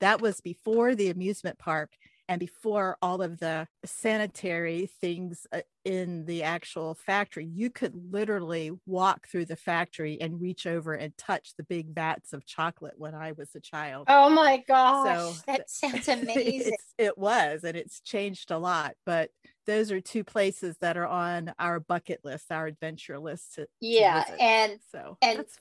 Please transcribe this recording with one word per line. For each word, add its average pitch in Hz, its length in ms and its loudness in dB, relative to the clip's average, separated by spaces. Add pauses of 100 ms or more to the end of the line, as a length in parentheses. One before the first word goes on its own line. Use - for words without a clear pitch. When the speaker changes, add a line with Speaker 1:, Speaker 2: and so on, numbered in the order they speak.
Speaker 1:
That 202 200 6
was 220 220 0
before 226 520 2
the 202 140 2
amusement 185 500 -4
park 156 380 -4 (320)
and 175 100 0
before 190 640 -2
all 185 200 0
of 170 160 -6
the 160 280 -4 (180)
sanitary 180 1040 -2 (140)
things, 175 520 -6
uh, - 100 -4 (220)
in 175 420 -4
the 170 180 -4
actual 160 500 -4
factory. 196 500 -2
You 190 260 -4
could 180 420 -8
literally 175 580 -2 (160)
walk 185 400 2
through 175 200 -4
the 165 100 -8
factory 165 640 -4
and 165 200 -4
reach 180 240 -6
over 165 300 -4
and 151 220 -8
touch - 400 -6
the 156 80 -10
big 160 280 -8
vats 160 400 -4
of 139 140 -14
chocolate 165 520 -6
when 156 180 -10
I 160 160 -10
was 151 240 -14
a 170 40 -16
child. 147 480 -10
Speaker 2:
Oh 285 220 12
my 294 380 8
gosh, 262 480 6
Speaker 1:
So 170 180 -2 (140)
Speaker 2:
that 269 80 0
Speaker 1:
th-, - 120 -4
Speaker 2:
sounds 262 400 -4
Speaker 1:
<laughs> 240 140 0
Speaker 2:
amazing. 240 520 0
Speaker 1:
it's, - 240 -12
it 208 200 2
was, 180 460 2
and 165 120 -4
it's - 240 -12
changed 202 520 -6
a 160 60 -2
lot, 165 360 -2 (100)
but 165 260 0 (360)
those 214 240 2
are 190 100 -2
two 214 220 -4
places 190 580 -2
that 170 160 0
are 175 120 -2
on 175 500 -2
our 170 220 -2
bucket 175 440 -4
list, 156 280 -10
our 160 140 -4
adventure 160 520 -10
list 160 360 -12
to, 156 80 -12
to - 60 -12 (120)
Speaker 2:
Yeah, 214 440 4
Speaker 1:
visit. - 160 -6
Speaker 2:
and, 220 380 4 (140)
Speaker 1:
So - 280 -14
Speaker 2:
and, 226 200 4
Speaker 1:
that's - 200 -12